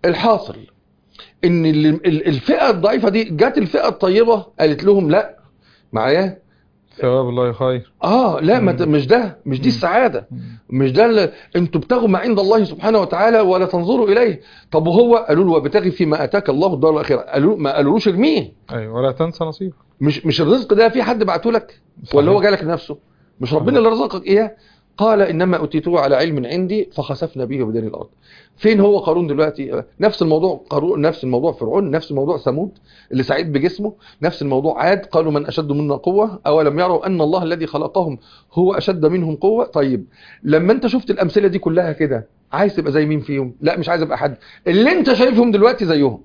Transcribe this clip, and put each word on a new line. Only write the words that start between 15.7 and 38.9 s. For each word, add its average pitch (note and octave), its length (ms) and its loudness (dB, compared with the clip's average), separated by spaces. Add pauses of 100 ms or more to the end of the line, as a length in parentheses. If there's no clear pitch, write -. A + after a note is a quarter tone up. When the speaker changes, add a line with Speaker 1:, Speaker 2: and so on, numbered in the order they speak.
Speaker 1:
فيما D#3 320 0
آتاك G3 260 -2
الله E3 240 0
الدار D#3 200 2
الآخرة". D3 240 0
قالوا، D3 400 0
ما C#3 180 -2
قالولوش: D3+ 320 2
"ارميه". G3+ 460 0 (180)
Speaker 2:
أيوة، A2+ 240 -8
"ولا C3 160 0
تنسى E3 320 -4
نصيبك". D#3+ 300 -8 (280)
Speaker 1:
مش، C#3+ 240 -2
مش D#3 160 0
الرزق G#3+ 320 2
ده A3+ 160 4
في A#3 140 -2
حد A3 200 -2
بعته F#3+ 280 -2
لك؟ - 300 -4 (220)
Speaker 2:
صحيح. - 120 -6
Speaker 1:
ولا D3 160 4
هو G3+ 100 2
جالك G3 220 0
لنفسه؟ D#3 340 -6 (440)
مش B2+ 120 -4
ربنا D#3 120 0
Speaker 2:
صحيح. C4 120 2
Speaker 1:
اللي A3+ 120 4
رزقك A3 380 -4
إياه؟ G#3 280 2 (420)
قال: G#3 240 2
"إنما F3 360 0
أوتيته D#3 420 -2
على C#3 160 2
علم C#3+ 300 -2
عندي F3+ 480 -4
فخسفنا C#3 520 -8
به C3 180 -4
وبداره A2 240 -4
الأرض". - 200 -12 (500)
فين G#3+ 220 2
هو G3+ 200 4
قارون E3+ 280 0
دلوقتي؟ C#3+ 560 -4 (160)
نفس G#3 220 0
الموضوع D#3+ 480 0
قارون، D3+ 320 -2
نفس D#3 220 -2
الموضوع B2+ 280 -2
فرعون، C#3+ 400 -2
نفس D#3+ 200 -4
الموضوع C#3+ 260 -2
ثمود D#3 340 -4 (400)
اللي B2+ 120 -2
سعيد D3 300 -2
بجسمه، F#3 400 -2 (280)
نفس E3 200 -4
الموضوع C#3 420 -2
عاد: F#3+ 220 0
"قالوا D#3+ 260 0
من D3 140 -2
أشد C#3+ 260 -6
منا C#3+ 240 -2
قوة F#3+ 520 -2
أولم D3+ 320 2
يروا F3+ 280 0
أن F#3 140 0
الله F3 220 0
الذي E3 240 -4
خلقهم D3+ 500 -4 (360)
هو F#3 200 2
أشد F3+ 320 -2